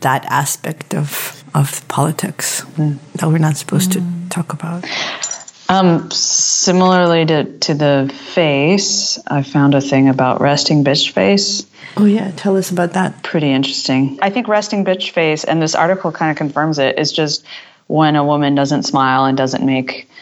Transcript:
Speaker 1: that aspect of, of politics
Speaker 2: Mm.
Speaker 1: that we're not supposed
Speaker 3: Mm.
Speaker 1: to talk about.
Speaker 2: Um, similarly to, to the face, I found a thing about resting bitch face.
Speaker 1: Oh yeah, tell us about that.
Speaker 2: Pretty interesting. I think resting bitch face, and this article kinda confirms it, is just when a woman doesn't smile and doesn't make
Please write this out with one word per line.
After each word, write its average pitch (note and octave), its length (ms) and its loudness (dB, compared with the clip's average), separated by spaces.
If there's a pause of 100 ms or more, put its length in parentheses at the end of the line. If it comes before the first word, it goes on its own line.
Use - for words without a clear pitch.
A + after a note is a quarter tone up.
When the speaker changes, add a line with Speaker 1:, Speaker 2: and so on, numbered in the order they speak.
Speaker 1:
that C3 280 0
aspect - 640 -4
of, - 500 -6 (120)
of C#3+ 320 -2
politics - 760 -4 (140)
Speaker 2:
Mm. D3+ 200 0 (180)
Speaker 1:
that D#3+ 140 -2
we're D#3+ 100 2
not D#3 180 2
supposed F#3 340 -2
Speaker 3:
Mm. - 20 0
Speaker 1:
to F3 360 -6
talk F3 240 -6
about. E3+ 320 -8 (840)
Speaker 2:
Um, F#3 420 2
similarly F3+ 1120 2
to, D#3 180 2
to - 300 -4
the C#3+ 380 2 (220)
face, D#3+ 960 0
I C#3+ 160 0
found C#3+ 320 2
a C#3 60 2
thing C3+ 260 2
about B2+ 320 2
resting C#3+ 440 2
bitch C#3 280 0
face. G3 540 2 (320)
Speaker 1:
Oh G#3 80 4
yeah, G3+ 320 2
tell G3 200 0
us F#3 140 -2
about F3 220 -2
that. F#3 300 -2
Speaker 2:
Pretty D3+ 280 0
interesting. C3+ 680 0
I G3 80 2
think G#3+ 180 -4
resting G#3 380 0
bitch F#3+ 260 -2
face, D#3 320 0
and D#3+ 180 0
this D#3 140 0
article F3+ 360 0
kinda D#3 240 -2
confirms D3+ 440 -2
it, C3+ 200 0
is D3+ 120 -2
just D#3 320 -2 (440)
when D#3 280 2
a D3 80 2
woman C#3+ 320 2
doesn't C#3 280 0
smile C3 420 2
and C3+ 120 0
doesn't C3 280 0
make C3 440 -2 (120)